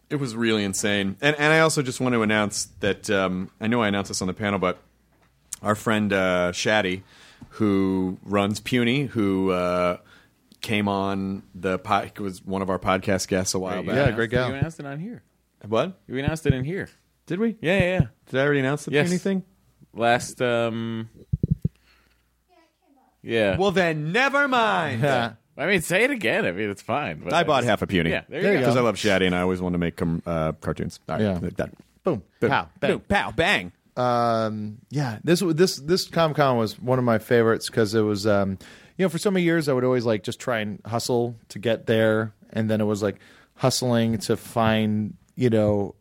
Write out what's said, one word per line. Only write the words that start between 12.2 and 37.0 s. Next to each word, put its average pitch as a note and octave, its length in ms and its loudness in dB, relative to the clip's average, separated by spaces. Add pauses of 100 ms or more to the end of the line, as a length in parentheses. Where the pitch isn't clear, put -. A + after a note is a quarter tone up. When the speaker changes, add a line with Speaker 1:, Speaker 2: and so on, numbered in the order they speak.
Speaker 1:
one F#2+ 180 -4
of F#2 80 -2
our F#2 80 0
podcast F#2+ 500 0
guests F#2+ 260 0
a G2 40 -4
while F#2 200 -6
Speaker 2:
Wait, F2+ 80 -8
Speaker 1:
back. F#2 100 -2
Speaker 3:
Yeah, C#3 120 4
Speaker 2:
you A2+ 60 0
Speaker 3:
great A2+ 180 -2
Speaker 2:
announced, - 0 -
Speaker 3:
gal. B2 160 0
Speaker 2:
you C3 100 -6
announced D#3+ 220 -8
it C#3+ 60 -14
on C#3 140 -10
here. G3+ 220 -12 (440)
Speaker 1:
What? B2+ 320 -2 (100)
Speaker 2:
You A#2+ 100 -8
announced D3+ 280 -4
it C3+ 80 4
in B2+ 100 -6
here. D#3+ 240 -8 (380)
Speaker 1:
Did E3+ 140 -4
we? A3 200 -2
Speaker 2:
Yeah, F3 180 2
yeah, F#3 60 4
yeah. F#3 160 2 (300)
Speaker 1:
Did C3 100 0
I - 40 4
already C#3+ 160 2
announce C#3 260 0
the D#3 60 -6
Speaker 2:
Yes. D3 160 4
Speaker 1:
Puny F3+ 100 0
thing? F#3+ 240 -2 (520)
Speaker 2:
Last, A#2+ 480 2
um... A2+ 680 -2 (2250)
Yeah. A2 340 2
Speaker 1:
Well, F#3+ 140 2
then E3 420 0
never C#4 360 2
mind. F#3+ 540 0
Speaker 3:
Yeah. B2 300 0 (240)
Speaker 2:
I C3+ 100 -4
mean, F#3+ 160 2
say F#3+ 220 2
it C4 60 2
again. G3 360 0
I F#2 60 0
mean, G#2 180 -4
it's G2 120 -10
fine. A2 400 -4
But E2+ 100 -4
Speaker 1:
I E3+ 100 2
bought C#3+ 220 2
Speaker 2:
it's A#2+ 40 2
Speaker 1:
half G#2 140 2
a F2+ 40 0
Puny. E2 240 2
Speaker 2:
Yeah, D#2 180 -2
there D#3 140 -6
Speaker 3:
There G3+ 100 2
Speaker 2:
you F#3 60 2
Speaker 3:
you B2+ 60 2
Speaker 2:
go. A#2+ 60 4
Speaker 1:
'Cause A#2 60 4
I B2+ 40 4
love A#2 160 2
Shaddy F#2+ 300 2
and F2+ 80 2
I F2+ 60 0
always F2+ 200 0
want F2+ 140 -2
to F2 40 0
make E2+ 220 -2
'em, E2+ 240 -2
uh, D#2+ 280 -2
cartoons. - 560 -8
All - 80 -4
right, A2+ 80 0
Speaker 3:
Yeah. F#2+ 160 0
Speaker 1:
like F2 160 -6
that. - 160 -4 (320)
Speaker 3:
Boom. C3+ 180 -2 (180)
Speaker 1:
Boom. A#2+ 100 2
Speaker 3:
Pow. G#2 180 0 (120)
Bang. C#3 120 0
Speaker 1:
Boom. B2 160 -2
Pow. G2+ 240 0
Bang. B2+ 400 0 (240)
Speaker 3:
Um, A2+ 800 0 (120)
yeah, B2 340 -4
this, E3 200 2
this, F3 320 2
this D#3 300 -2
Comic-Con D3 500 2
was A2 220 -2
one B2+ 220 0